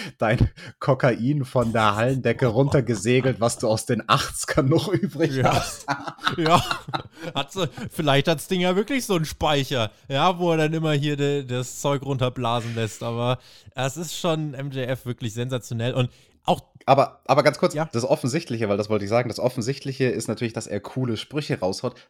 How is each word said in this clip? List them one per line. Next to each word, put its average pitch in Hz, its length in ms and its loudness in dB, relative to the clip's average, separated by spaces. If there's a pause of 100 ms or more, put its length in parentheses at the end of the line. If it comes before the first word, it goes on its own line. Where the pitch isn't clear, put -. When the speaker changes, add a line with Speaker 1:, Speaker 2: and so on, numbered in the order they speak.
(180)
Speaker 1:
dein 113 300 4 (300)
Kokain 131 680 2
von 120 280 0
der 107 240 4
Hallendecke 117 500 2
runtergesegelt, 123 960 2
was 117 180 0
du - 80 -2
aus 110 180 2
den 120 240 0
achtzigern - 600 2
noch 160 180 4
übrig 156 480 0
Speaker 2:
Ja. 127 200 2
Speaker 1:
hast." - 340 -4 (240)
<laughs> - 240 -4
Speaker 2:
Ja, 165 260 4 (720)
hat 139 160 -4
sie, 185 180 -2 (220)
vielleicht 139 380 2
hat 160 120 2
Sting 185 200 -2
ja 180 160 2
wirklich 247 300 -2
so 190 100 0
einen 160 80 0
Speicher, 139 680 0 (180)
ja, 165 300 2
wo 175 140 2
er 160 40 2
dann 156 160 2
immer 160 200 0
hier 147 240 0
de-, 143 280 0
das 123 360 -6
Zeug 143 240 0
runterblasen 123 720 -2
lässt. 113 260 -4
Aber 120 380 -2 (340)
es 131 220 -4
ist 160 200 -8
schon 156 380 -2
M 139 160 -8
J 131 180 -6
F 131 160 -4
wirklich 120 300 -6
sensationell. 120 600 -4
Und 127 140 0 (360)
auch - 160 0 (260)
Speaker 1:
Aber, - 400 4
aber 139 180 4
ganz 143 140 4
kurz, 185 140 2
Speaker 2:
Ja. 151 200 -4
Speaker 1:
das 117 120 -2
Offensichtliche, 123 640 -2
weil 101 80 2
das 104 140 -2
wollte 104 140 0
ich 98 40 -6
sagen, 113 200 2
das 107 100 -8
Offensichtliche 127 680 -2
ist 113 200 -2
natürlich, 113 260 -4
dass 110 140 -8
er 104 140 -4
coole 120 360 -4
Sprüche 143 440 -6
raushaut. 95 340 -4 (160)